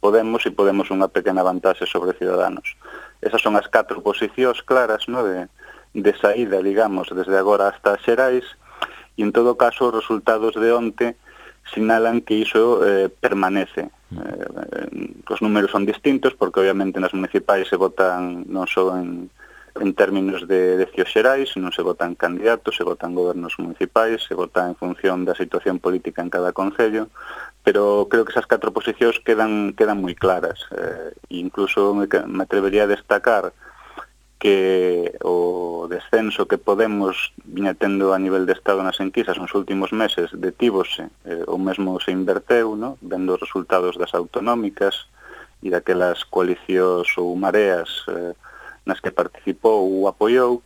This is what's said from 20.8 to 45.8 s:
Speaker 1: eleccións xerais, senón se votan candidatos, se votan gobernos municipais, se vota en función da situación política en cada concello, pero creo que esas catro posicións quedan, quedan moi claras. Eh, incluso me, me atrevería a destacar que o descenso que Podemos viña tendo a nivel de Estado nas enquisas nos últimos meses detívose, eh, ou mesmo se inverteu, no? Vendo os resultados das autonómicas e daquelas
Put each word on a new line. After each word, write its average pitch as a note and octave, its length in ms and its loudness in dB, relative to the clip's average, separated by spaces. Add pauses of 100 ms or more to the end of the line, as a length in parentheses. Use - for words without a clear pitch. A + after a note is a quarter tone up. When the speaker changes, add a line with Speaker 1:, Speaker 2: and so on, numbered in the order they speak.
Speaker 1:
eleccións - 320 -2
xerais, C3 340 2
senón F#2 240 -6
se - 80 -6
votan F2 380 -4
candidatos, G#2 580 -2
se F2+ 80 -4
votan F2 300 -6
gobernos F2 420 -4
municipais, G#2 640 -2
se - 140 -8
vota F2+ 340 -2
en F2+ 80 -6
función F2+ 480 -2
da F2+ 140 -2
situación F2+ 400 -4
política F2+ 400 -4
en F2 100 -6
cada F2+ 220 -2
concello, A2 560 -2 (560)
pero G2+ 480 2
creo A2+ 160 4
que - 80 -10
esas - 160 0
catro A2 240 0
posicións A#2 480 0
quedan, G#2+ 560 0
quedan G#2+ 240 2
moi F2 160 -4
claras. E2+ 560 0
Eh, E2+ 400 -8 (160)
incluso G2 640 0
me, G2+ 160 0
me F#2+ 320 0
atrevería G2 420 2
a G2+ 60 0
destacar G2+ 640 0 (840)
que F#2 880 2
o F2 640 -2
descenso G#2 560 0
que G2 160 0
Podemos G2+ 720 0 (160)
viña F#2+ 240 -4
tendo G2 400 0
a F#2+ 80 2
nivel F#2+ 240 0
de F#2 80 0
Estado F#2+ 320 0
nas F#2 160 -4
enquisas F#2+ 400 -2
nos F2+ 160 -6
últimos F#2+ 400 -2
meses F2 400 -2
detívose, F#2 720 -2 (160)
eh, E2+ 240 -8
ou F2 80 -4
mesmo F#2+ 480 -2
se G2 80 -2
inverteu, G2+ 640 0
no? B2+ 240 -8
Vendo F#2 320 -4
os F2+ 80 -2
resultados F2+ 560 -2
das F2 160 -6
autonómicas G2 960 -4 (560)
e F#2 80 -4
daquelas F2+ 560 0